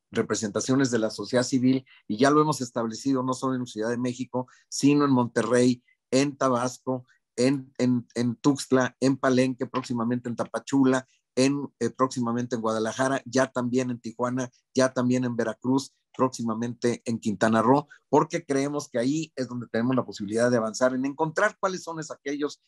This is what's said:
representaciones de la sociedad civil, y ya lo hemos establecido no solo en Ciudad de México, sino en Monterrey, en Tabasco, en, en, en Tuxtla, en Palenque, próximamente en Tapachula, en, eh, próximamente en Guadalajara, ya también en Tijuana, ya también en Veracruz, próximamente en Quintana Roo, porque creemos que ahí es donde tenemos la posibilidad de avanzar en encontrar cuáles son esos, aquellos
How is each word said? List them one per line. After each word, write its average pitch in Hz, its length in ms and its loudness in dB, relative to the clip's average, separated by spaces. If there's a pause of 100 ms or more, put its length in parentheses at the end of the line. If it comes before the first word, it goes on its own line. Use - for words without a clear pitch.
(140)
representaciones 113 760 0
de 120 80 0
la 110 100 0
sociedad 110 340 -2
civil, 127 440 0 (200)
y 107 120 -6
ya 135 120 6
lo 151 120 6
hemos 143 180 0
establecido 123 600 -2
no 127 100 -2
solo 131 220 -2
en 123 120 -4
Ciudad 110 220 -6
de 120 80 -2
México, 123 500 -6 (220)
sino 143 380 4
en 139 40 0
Monterrey, 123 720 2 (280)
en 135 260 2
Tabasco, 127 720 -2 (280)
en, 131 440 0
en, 123 360 2
en 120 220 -2
Tuxtla, 131 640 0
en 135 160 2
Palenque, 131 480 2
próximamente 123 640 -4
en 117 80 -6
Tapachula, 131 720 0 (260)
en, 139 320 2 (140)
eh, 117 80 0
próximamente 123 680 -2
en 113 40 -6
Guadalajara, 113 640 -2
ya 127 260 0
también 123 400 -2
en 120 100 -8
Tijuana, 123 500 -6 (240)
ya 131 180 4
también 127 320 0
en 120 100 -2
Veracruz, 123 600 -2 (200)
próximamente 120 920 -2
en 113 120 -4
Quintana 110 440 2
Roo, 135 260 4 (220)
porque 160 340 2
creemos 139 460 -4
que 123 80 -4
ahí 151 360 -2
es 127 140 -6
donde 120 200 -8
tenemos 123 280 0
la 117 80 0
posibilidad 104 460 0
de 123 80 4
avanzar 110 340 0
en 131 140 -2
encontrar 160 520 -2
cuáles 190 260 -4
son 165 160 -8
esos, 139 180 -12
aquellos 143 500 -6